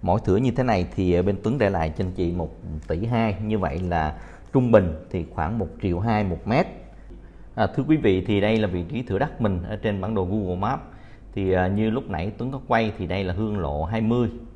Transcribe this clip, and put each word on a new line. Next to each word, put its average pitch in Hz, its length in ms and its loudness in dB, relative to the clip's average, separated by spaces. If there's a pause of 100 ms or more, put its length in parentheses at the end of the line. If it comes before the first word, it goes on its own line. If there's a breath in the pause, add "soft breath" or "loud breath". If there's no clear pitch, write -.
Mỗi 95 180 2
thửa 95 160 4
như 123 140 4
thế 120 120 0
này 101 320 2
thì, 92 180 2
à, 87 100 4
bên 95 220 0
Tuấn 120 140 2
để 107 120 4
lại 82 260 0
cho 104 80 0
anh 90 80 -4
chị 87 200 -2
một 85 180 -2 (380)
tỷ 85 180 -2
hai. 113 360 2
Như 107 160 0
vậy 85 220 0
là 85 380 0 (340 loud breath)
trung 123 200 4
bình 87 380 4
thì 85 240 -4
khoảng 92 240 -2
một 98 100 -2 (140)
triệu 90 180 0
hai 107 240 2
một 87 200 -2
mét. 131 220 2 (880 loud breath)
À, 110 120 2
thưa 135 220 -2
quý 156 80 6
vị, 95 300 4
thì 101 140 2
đây 107 160 4
là 107 120 2
vị 90 160 -2
trí 113 180 -6
thửa 101 160 -2
đất 139 220 -2
mình 95 220 0
ở 104 140 -6
trên 101 240 -2
bản 104 140 -4
đồ 98 100 0
Google 92 320 -2
Maps. 110 260 -2 (500 loud breath)
Thì, 95 200 0
à, 92 160 4
như 107 220 2
lúc 110 200 -4
nãy 87 280 -4
Tuấn 127 140 -4
có 135 160 -8
quay 113 300 2
thì 92 80 -4
đây 95 180 -2
là 87 100 -2
Hương 104 240 -2
Lộ 73 260 -2
hai 107 160 -2
mươi. 117 300 2 (260)